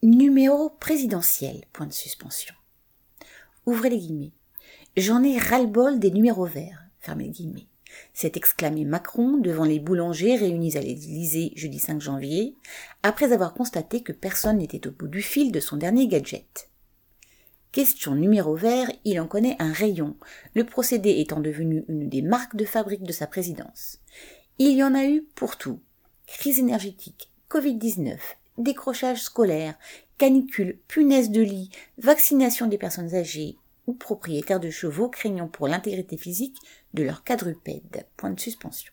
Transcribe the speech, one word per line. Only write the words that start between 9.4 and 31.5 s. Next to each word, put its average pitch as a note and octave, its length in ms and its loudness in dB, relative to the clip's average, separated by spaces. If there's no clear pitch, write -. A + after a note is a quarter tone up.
les D3+ 160 2
boulangers E3+ 560 0
réunis E3+ 400 0
à - 20 -2
l'Élysée D#3 800 -6
jeudi D3 220 -10
cinq D#3 200 -4
janvier, D3 560 -4
après A#3 300 2
avoir F#3 200 0
constaté A#3 480 -6
que - 120 -10
personne G#3+ 460 -2
n'était - 280 -6
au - 40 -10
bout D3+ 180 -12
du F3+ 120 -6
fil C#4 300 0
de D#3+ 80 0
son - 160 -6
dernier G3+ 320 2
gadget. - 640 -4
Question B3 420 0
numéro E3+ 400 4
vert, A3+ 340 0
il F#3+ 160 0
en D#3+ 80 -4
connaît G#3+ 320 0
un D#3 140 -2
rayon, E3 420 -2
le A3+ 100 2
procédé A3+ 560 2
étant D3+ 220 -2
devenu D#3 480 -2
une D3+ 180 -4
des C3+ 140 -4
marques G#3+ 340 -2
de G#3+ 80 -2
fabrique G3+ 400 -4
de F3 80 -10
sa D#3 160 -8
présidence. - 720 -10
Il C4+ 180 6
y C4+ 40 4
en C4+ 140 4
a C4+ 80 2
eu D4+ 200 2
pour - 220 -6
tout. - 240 -8
Crise C4+ 340 -2
énergétique, A3 720 -4
covid C#4+ 260 0
dix-neuf, F#3+ 640 -4
décrochage B3 680 -4
scolaire, D#3+ 520 0
canicule, C4+ 640 2
punaise C4+ 420 4
de A3 100 4
lit, G3 280 -2